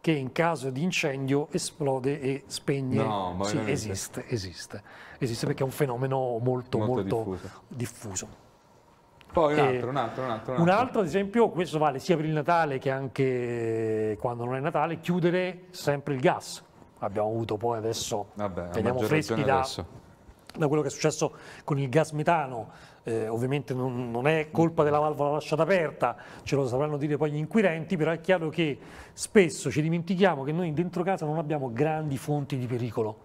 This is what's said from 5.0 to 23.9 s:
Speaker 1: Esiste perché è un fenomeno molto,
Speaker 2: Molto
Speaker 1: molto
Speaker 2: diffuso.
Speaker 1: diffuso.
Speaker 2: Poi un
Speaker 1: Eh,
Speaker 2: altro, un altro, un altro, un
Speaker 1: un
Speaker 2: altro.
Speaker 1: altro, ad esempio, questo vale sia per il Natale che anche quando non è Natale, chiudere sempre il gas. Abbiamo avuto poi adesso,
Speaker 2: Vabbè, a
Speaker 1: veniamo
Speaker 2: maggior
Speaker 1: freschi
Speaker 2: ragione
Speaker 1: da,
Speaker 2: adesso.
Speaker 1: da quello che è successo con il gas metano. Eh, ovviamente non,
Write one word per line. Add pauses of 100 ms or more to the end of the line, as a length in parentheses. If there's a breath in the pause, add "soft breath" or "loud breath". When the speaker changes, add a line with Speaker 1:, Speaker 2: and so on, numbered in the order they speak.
Speaker 1:
Esiste
perché
è
un
fenomeno
molto,
Speaker 2:
Molto
Speaker 1:
molto (300)
Speaker 2:
diffuso. (160)
Speaker 1:
diffuso. (1040)
Speaker 2:
Poi
un
Speaker 1:
Eh,
Speaker 2:
altro,
un
altro,
un
altro,
un
Speaker 1:
un
Speaker 2:
altro.
Speaker 1:
altro,
ad
esempio,
questo
vale
sia
per
il
Natale
che
anche
quando
non
è
Natale,
chiudere
sempre
il
gas. (380)
Abbiamo
avuto
poi
adesso,
Speaker 2:
Vabbè,
a
Speaker 1:
veniamo
Speaker 2:
maggior
Speaker 1:
freschi
Speaker 2:
ragione
Speaker 1:
da,
Speaker 2:
adesso. (720)
Speaker 1:
da
quello
che
è
successo (320 loud breath)
con
il
gas
metano. (400 loud breath)
Eh,
ovviamente
non,